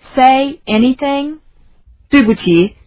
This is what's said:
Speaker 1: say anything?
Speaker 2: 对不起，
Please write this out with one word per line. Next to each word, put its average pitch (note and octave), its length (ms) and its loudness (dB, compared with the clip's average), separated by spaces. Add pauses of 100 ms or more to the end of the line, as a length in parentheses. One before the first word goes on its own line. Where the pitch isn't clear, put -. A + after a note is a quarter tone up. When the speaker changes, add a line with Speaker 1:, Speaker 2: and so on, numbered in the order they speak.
(160)
Speaker 1:
say C4+ 500 0
anything? C#4 720 -2 (680)
Speaker 2:
对 A#3 160 2
不 G#3+ 100 0
起， F3 420 0 (120)